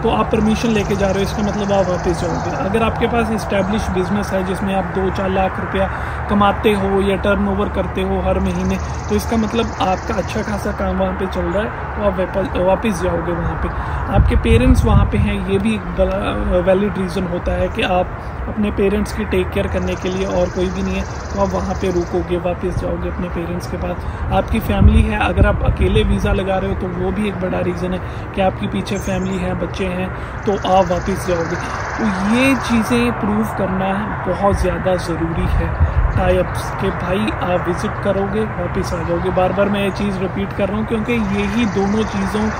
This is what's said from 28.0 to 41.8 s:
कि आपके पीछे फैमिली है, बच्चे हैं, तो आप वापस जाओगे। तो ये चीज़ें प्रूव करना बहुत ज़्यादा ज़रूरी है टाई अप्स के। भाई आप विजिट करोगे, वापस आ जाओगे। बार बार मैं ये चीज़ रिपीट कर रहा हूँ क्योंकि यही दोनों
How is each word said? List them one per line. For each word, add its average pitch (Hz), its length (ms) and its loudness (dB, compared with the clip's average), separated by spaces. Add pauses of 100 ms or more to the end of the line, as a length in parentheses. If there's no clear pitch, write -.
कि 196 60 0
आपके 190 260 0
पीछे 196 300 -2
फैमिली 190 400 -2
है, 180 160 -2
बच्चे 175 340 -4
हैं, 185 220 -2 (360)
तो 220 60 2
आप 190 360 4
वापस 180 400 -2
जाओगे। 165 600 -2 (100)
तो 208 380 2
ये 262 200 4
चीज़ें 240 640 2
प्रूव 214 240 0
करना 190 840 -2
बहुत 190 340 2
ज़्यादा 175 340 2
ज़रूरी 165 520 -2
है - 500 2 (200)
टाई 185 200 4
अप्स - 340 -2 (100)
के। 196 80 0
भाई 180 640 0
आप 170 140 0
विजिट 175 240 -2 (120)
करोगे, 202 380 0
वापस 185 520 -2
आ 170 100 -2
जाओगे। 170 260 0
बार 180 240 2
बार 196 160 2
मैं 202 140 0
ये 196 80 0
चीज़ 196 280 -2
रिपीट 196 340 -4
कर 202 140 0
रहा 202 100 -2
हूँ 220 80 -2
क्योंकि 226 280 -2
यही 202 520 0
दोनों 202 380 2